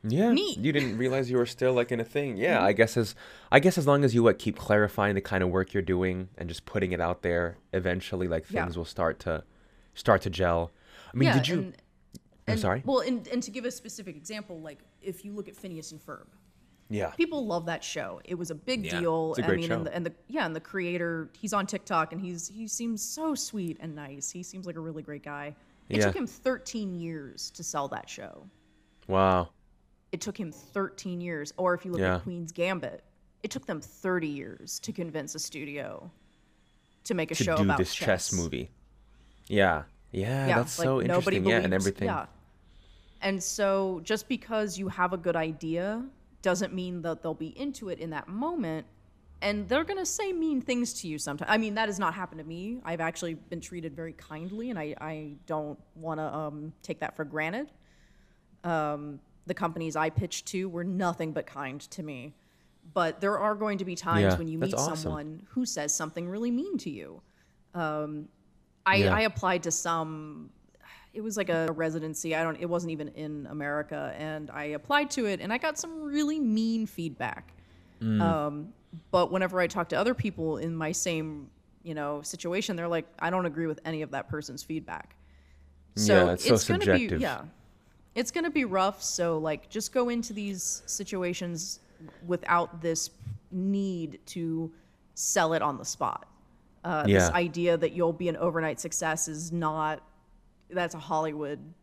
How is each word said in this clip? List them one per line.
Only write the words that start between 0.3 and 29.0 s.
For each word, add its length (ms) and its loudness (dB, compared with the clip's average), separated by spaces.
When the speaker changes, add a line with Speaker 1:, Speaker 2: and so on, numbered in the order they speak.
Speaker 2:
Neat. 260 2
Speaker 1:
You 120 2
didn't 280 2
realize 320 2
you 60 4
were 100 4
still, 260 2
like, 180 2
in 80 0
a 40 0
thing. 340 -2
Yeah, 200 4
Speaker 2:
Mm-hmm. 80 6
Speaker 1:
I 80 6
guess 220 6
as, 200 2
I 80 12
guess 160 8
as 120 4
long 160 8
as 100 6
you, 80 8
what, 160 10
keep 180 0
clarifying 600 4
the 60 2
kind 200 0
of 80 4
work 240 0
you're 80 2
doing 560 2
and 100 -6
just 180 -8
putting 260 0
it 100 0
out 220 0
there, 340 2
eventually, 540 0
like, 240 -2
Speaker 2:
Yeah. 140 -2
Speaker 1:
things 120 -6
will 80 -4
start 360 0
to, 220 -2
start 280 6
to 60 0
gel. 420 2
I 60 -6
mean, 120 6
Speaker 2:
Yeah, 40 6
Speaker 1:
did 140 6
you 80 2
Speaker 2:
and, 100 0
Speaker 1:
I'm 560 -18
Speaker 2:
and, 100 2
Speaker 1:
sorry? 260 2
Speaker 2:
well, 140 4
and, 300 -2
and 120 -2
to 80 -8
give 160 -8
a 60 -2
specific 440 -12
example, 460 -10
like, 220 -14
if 240 -8
you 60 -10
look 160 -8
at 80 -18
Phineas 360 -10
and 140 -16
Ferb. 220 -12
Speaker 1:
Yeah. 280 -2
Speaker 2:
People 320 0
love 180 -2
that 180 -4
show. 420 -6
It 100 -6
was 160 -6
a 40 -6
big 300 -4
Speaker 1:
Yeah, 140 0
Speaker 2:
deal. 320 2
Speaker 1:
it's 80 -2
a 40 0
Speaker 2:
I 40 2
Speaker 1:
great 140 4
Speaker 2:
mean, 80 -2
Speaker 1:
show. 80 2
Speaker 2:
and 100 -2
the, 80 -6
and 100 -2
the, 80 -4
yeah, 180 -2
and 100 -4
the 40 -4
creator, 760 -4
he's 160 -6
on 140 2
TikTok, 480 0
and 80 -6
he's, 260 -6
he 200 -10
seems 340 -4
so 320 -2
sweet 460 -4
and 160 -10
nice. 340 -10
He 140 -10
seems 240 -12
like 80 -8
a 40 -8
really 220 -8
great 220 -10
guy. 320 -10
It 80 2
Speaker 1:
Yeah. 80 6
Speaker 2:
took 100 2
him 120 -2
thirteen 680 -4
years 580 -8
to 120 -14
sell 240 -2
that 200 -8
show. 380 -14